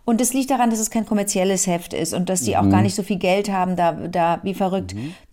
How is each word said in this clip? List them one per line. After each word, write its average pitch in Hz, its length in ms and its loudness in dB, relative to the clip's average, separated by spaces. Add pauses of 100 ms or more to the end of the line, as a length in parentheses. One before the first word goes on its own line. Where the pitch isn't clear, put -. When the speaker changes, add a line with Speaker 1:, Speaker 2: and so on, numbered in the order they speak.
Speaker 1:
Und 233 160 2
es 247 140 0
liegt 262 180 -2
daran, 240 200 2
dass 220 80 -2
es 214 120 -4
kein 220 140 0
kommerzielles 196 600 0
Heft 175 260 -2
ist - 200 -2
und 175 160 -2
dass 185 140 0
die - 140 0
auch - 60 4
Speaker 2:
Mhm. 98 80 4
Speaker 1:
gar 98 100 6
nicht 196 140 2
so 208 80 -2
viel 196 140 -2
Geld 196 320 0
haben, 185 260 0
da, 170 180 2
da 170 500 0
wie 190 120 -4
verrückt 185 380 -2
Speaker 2:
Mhm. 127 200 -8 (200)